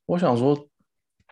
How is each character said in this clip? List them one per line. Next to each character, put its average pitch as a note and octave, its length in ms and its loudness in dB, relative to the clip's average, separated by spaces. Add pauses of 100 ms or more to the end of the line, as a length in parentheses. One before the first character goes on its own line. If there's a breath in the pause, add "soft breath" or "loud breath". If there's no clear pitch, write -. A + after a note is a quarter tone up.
我 E3+ 100 -2
想 E3 180 0
说， C#3+ 320 -2 (640)